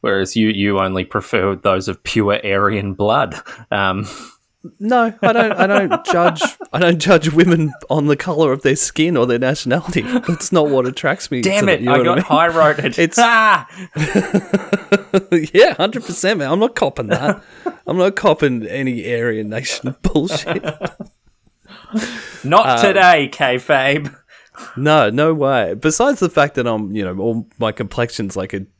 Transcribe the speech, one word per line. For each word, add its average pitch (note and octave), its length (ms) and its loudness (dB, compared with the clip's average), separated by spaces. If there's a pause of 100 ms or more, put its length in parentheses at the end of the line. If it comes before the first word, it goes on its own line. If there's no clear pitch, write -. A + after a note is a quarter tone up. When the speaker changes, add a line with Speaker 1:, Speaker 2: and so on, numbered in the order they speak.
Speaker 1:
Whereas G2 360 -2
you, A2 120 2
you G2+ 300 0
only F#2+ 260 -2
prefer G2 520 -2
those F#2+ 320 -2
of F2+ 160 -8
pure G#2 400 0
Aryan G2 500 0
blood. G#2+ 400 0 (360)
Um. G2 360 -2 (720)
Speaker 2:
No, A3+ 320 0 (100)
I A3+ 100 2
don't. A3+ 200 2
I F#3+ 160 2
don't G3+ 360 0
Speaker 1:
<laughs> F#4+ 80 -2
Speaker 2:
judge. F3 280 2 (320)
I - 80 -4
don't F3 200 2
judge E3 320 2
women E3 400 4 (180)
on D3 160 0
the D3 100 4
color D#3 360 0
of C#3 100 -4
their C3+ 140 2
skin E3 400 -2
or A#2+ 100 4
their A#2+ 120 0
nationality. C3+ 640 -2
That's A#3+ 500 -4
not D3+ 160 2
what C3 180 2
attracts C3+ 440 -4
me B2+ 120 -2
Speaker 1:
Damn G3+ 240 0
Speaker 2:
to F#3+ 60 4
Speaker 1:
it, D3+ 40 2
Speaker 2:
them, A#2 80 -6
you B2 60 0
Speaker 1:
I C#3+ 60 4
Speaker 2:
know - 40 4
what - 40 2
Speaker 1:
got E3+ 80 2
Speaker 2:
I - 40 2
mean? F3+ 80 -2 (300)
Speaker 1:
high-roaded. D3+ 440 2
Speaker 2:
It's E3 200 0
Speaker 1:
Ah! A3 480 4 (300)
Speaker 2:
<laughs> F#3+ 1600 -2
Yeah, A#3+ 200 6
hundred A3 300 -4
percent, G3 360 -2
man. C3+ 120 -4
I'm F3+ 80 0
not A#3+ 140 0
copping C3+ 340 -2
that. C3+ 340 -2 (440)
I'm E3+ 100 -2
not F#3+ 200 2
copping C3 500 0
any B2+ 460 -6
Aryan A2+ 360 -4
nation C3 500 -8
<laughs> - 40 -20
bullshit. E3 600 -2 (1800)
Speaker 1:
Not C3+ 360 4
Speaker 2:
Um, - 40 4
Speaker 1:
today, F3+ 480 6
kayfabe. C#3 840 0 (640)
Speaker 2:
No, C#3+ 320 4
no D3+ 260 2
way. C3 400 0
Besides A#3 460 0
the F3+ 100 0
fact C#3+ 260 0
that A#2+ 100 -2
I'm, G#2+ 280 -4
you G#2 100 -2
know, F2+ 140 -4
all A2+ 300 -4 (100)
my A2 140 0
complexion's A2 640 -6
like F#2+ 180 -6
a G2 120 -8 (140)